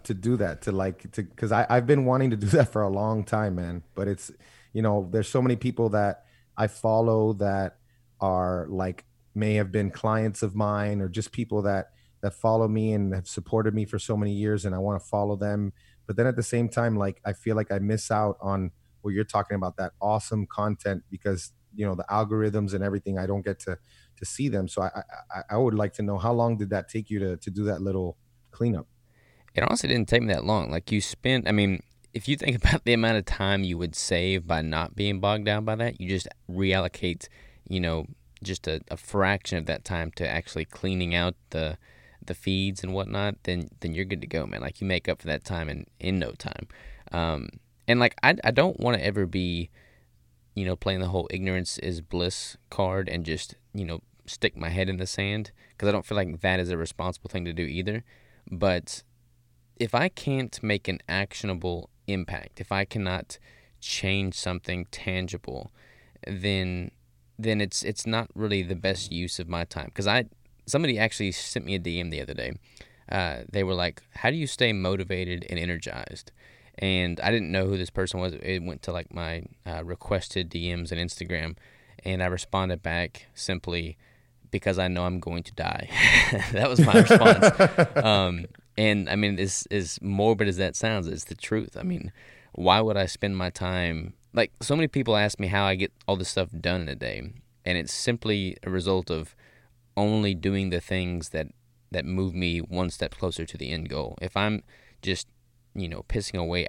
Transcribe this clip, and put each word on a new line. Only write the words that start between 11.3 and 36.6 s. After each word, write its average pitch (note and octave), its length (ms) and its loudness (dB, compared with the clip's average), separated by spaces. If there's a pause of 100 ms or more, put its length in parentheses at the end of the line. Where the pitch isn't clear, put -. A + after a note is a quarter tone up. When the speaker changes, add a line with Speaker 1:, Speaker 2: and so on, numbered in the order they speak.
Speaker 1:
people G#2+ 300 -2
that, G2 280 0 (300)
that G2 140 -2
follow A2+ 340 4
me A2 240 2
and G2+ 200 0
have F#2 140 -2
supported A2 480 0
me G#2+ 100 0
for G2+ 140 -4
so G#2+ 180 -2
many G#2 160 0
years, G#2 320 0
and G2 80 -2
I F#2 60 -2
wanna G2 220 0
follow G2+ 340 0
them. G#2 380 -2 (340)
But G#2 80 -4
then A#2+ 140 4
at A#2+ 80 0
the A#2+ 80 0
same A#2+ 240 0
time, A#2 260 2
like, G2+ 300 0
I G#2 80 -2
feel G#2+ 240 -2
like G#2+ 160 0
I G2 80 0
miss G#2 320 0
out G#2 280 2
on F#2+ 300 -2 (320)
what G2+ 120 -2
you're G#2 100 2
talking G#2 320 0
about, F#2 200 -4
that F#2+ 240 -4
awesome G#2+ 460 0
content, G2+ 640 -2
because, F#2+ 420 -4 (220)
you G#2 120 -2
know, F#2+ 80 0
the F2+ 160 -6
algorithms G#2+ 640 0
and F#2+ 80 -2
everything, G2 360 -2
I F#2+ 80 -2
don't G2 180 -2
get G2+ 160 -4
to, F2+ 180 -6 (380)
to - 80 -14
see - 240 -4
them. G2 200 -2
So - 140 -2
I, F#2 60 0
I, G2+ 140 -10 (320)
I, F#2+ 160 -8
I G#2 60 0
would A#2+ 180 4
like G#2 200 0
to - 80 -4
know, G2+ 160 0
how A2+ 140 2
long A#2 240 2
did G2+ 140 -2
that G2 180 -2
take A2 220 -6
you G#2+ 80 0
to, F#2 180 -2
to - 140 -10
do G2+ 140 -2
that G2 160 -2
little F#2+ 360 -2 (340)
cleanup? A2 360 -2 (680)
Speaker 2:
It - 80 2
honestly - 260 0
didn't B2 200 2
take A#2+ 140 6
me A2 100 2
that C2 120 0
long. F2 260 0
Like, E2 220 -4
you G#2 80 2
spend, - 480 0
I G#2+ 40 4
mean, G2+ 300 4 (320)
if A2+ 140 -8
you C#3+ 80 2
think B2 200 0
<laughs> G#2+ 80 -4
about - 200 6
the A#2+ 80 6
amount A2+ 260 4
of F#2+ 60 -2
time G2 400 0
you F2 140 -2
would E2+ 160 -4
save F2+ 520 0
by E2 160 0
not D#2+ 320 -2
being G2+ 260 -2
bogged G#2 240 0
down G#2 200 0
by A2 120 -2
that, A#2 240 -2
you F2+ 80 -6
just F#2+ 200 -2 (220)
reallocate, F#2 760 0 (400)